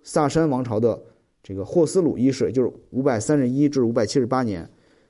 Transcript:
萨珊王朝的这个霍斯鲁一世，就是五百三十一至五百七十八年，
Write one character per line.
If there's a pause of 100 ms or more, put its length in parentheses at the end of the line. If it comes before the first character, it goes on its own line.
萨
珊
王
朝
的 (400)
这
个
霍
斯
鲁
一
世，
就
是 (200)
五
百
三
十
一
至
五
百
七
十
八
年， (400)